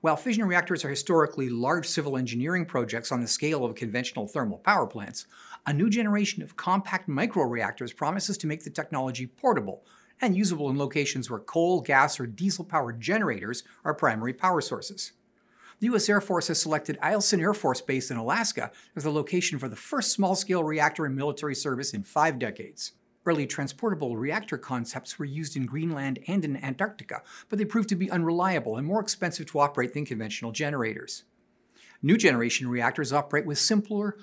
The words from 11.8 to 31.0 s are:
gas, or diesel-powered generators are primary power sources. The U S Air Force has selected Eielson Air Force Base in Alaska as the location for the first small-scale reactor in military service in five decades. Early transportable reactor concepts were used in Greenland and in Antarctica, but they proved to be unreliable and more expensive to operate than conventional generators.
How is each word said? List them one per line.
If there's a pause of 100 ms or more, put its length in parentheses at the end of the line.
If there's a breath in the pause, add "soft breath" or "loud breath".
gas,
or
diesel-powered
generators (220 loud breath)
are
primary
power
sources. (680 loud breath)
The
U
S
Air
Force
has
selected
Eielson
Air
Force
Base
in
Alaska (260 loud breath)
as
the
location
for
the
first
small-scale
reactor
in
military
service
in
five
decades. (340)
Early
transportable
reactor
concepts
were
used
in
Greenland
and
in
Antarctica, (280 loud breath)
but
they
proved
to
be
unreliable
and
more
expensive
to
operate
than
conventional
generators. (800 loud breath)